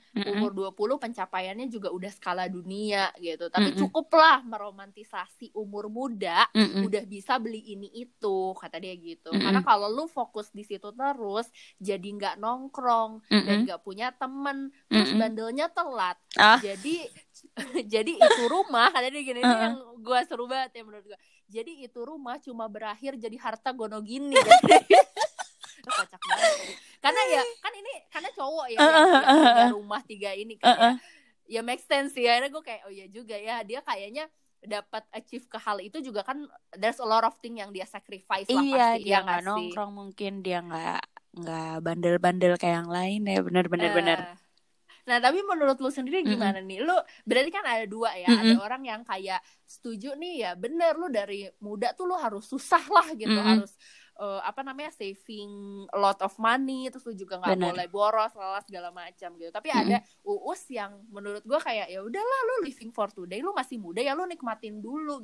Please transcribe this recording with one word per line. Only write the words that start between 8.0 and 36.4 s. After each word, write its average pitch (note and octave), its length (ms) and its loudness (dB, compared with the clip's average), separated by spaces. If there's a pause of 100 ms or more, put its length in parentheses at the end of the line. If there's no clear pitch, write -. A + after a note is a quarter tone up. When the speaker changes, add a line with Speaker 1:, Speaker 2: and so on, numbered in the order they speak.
Speaker 2:
kata E3 240 -14
dia F#3 160 -12
gitu. E3+ 400 -12
Speaker 1:
Mm-mm. - 80 0
Speaker 2:
Karena G3 160 2
kalau G3+ 320 2
lu C#4+ 160 -4
fokus A3 480 -10
di G#3 80 -16
situ G#3 320 -14
terus, A#3 560 -4 (320)
jadi G3 240 -6
nggak G3+ 320 -8
nongkrong A#3 880 -2
Speaker 1:
Mm-mm. G#3 160 4
Speaker 2:
dan G3+ 140 0 (100)
nggak F3 160 -8
punya G#3+ 320 -8
temen, C4+ 560 -8 (160)
terus G#3+ 240 2
Speaker 1:
Mm-mm. G#3+ 80 0
Speaker 2:
bandelnya A3+ 500 -2
telat. A#3+ 460 -4 (240)
Speaker 1:
Ah. A3+ 240 8
Speaker 2:
Jadi, A#3 480 -6 (460)
<laughs> B3 340 -8
jadi A3 220 0 (100)
itu B4 240 8
rumah, D4 480 4
kata B3+ 160 0
dia C#4+ 160 -6
gini, B3 160 -4
ini B3 80 6
Speaker 1:
Heeh. A3+ 160 4
Speaker 2:
yang A#3 80 -2 (240)
gua B3 240 0
seru B3 240 -8
banget B3+ 320 -6
ya A3+ 80 -16
menurut G#3 240 -20
gua. G3 80 -20 (320)
"Jadi C4+ 320 -12
itu A#3+ 240 -14
rumah C4 320 -12
cuma A3+ 320 -10
berakhir A3+ 480 -10
jadi A3 160 -10
harta A#3+ 400 -6
gono A3 240 -8
gini," C4+ 400 0
<laughs> - 80 6
kata F5+ 400 10
dia. - 160 10 (800)
Kocak - 420 -6
banget. D#5 540 2 (240)
Karena D#4 260 2
ya, D4 160 4 (160)
kan - 140 -8
ini, G#4+ 200 -14 (200)
karena E4+ 180 -8
cowok D4+ 380 -6
ya, A3+ 100 -4
Speaker 1:
Heeh, D4+ 140 10
Speaker 2:
yang, D#4+ 120 10 (120)
yang C4 160 8
Speaker 1:
heeh, D4+ 100 10
Speaker 2:
punya A#3+ 220 10
Speaker 1:
heeh. B3 80 6
Speaker 2:
rumah G#3 320 -6
tiga G3+ 320 -8
ini A3 180 -10
kan A3 140 2
ya. A#3+ 80 8
Speaker 1:
Heeh. A#3 180 6 (560)
Speaker 2:
Ya A3+ 140 -6
make B3 180 -6
sense C#4 320 0
sih. A#3+ 140 0
Akhirnya B3+ 240 2
gue D#4 100 -12
kayak, A3+ 220 -14
"Oh G3 80 -18
iya G3 160 -20
juga A3 260 -14
ya, A3 300 -6
dia A#3 180 -10
kayaknya B3 460 -10 (320)
dapat G#3+ 500 -10
achieve - 380 -16
ke - 80 -14
hal G#3 240 -6
itu G#3 180 -14
juga B3+ 220 -8
kan, C#4+ 240 -8 (320)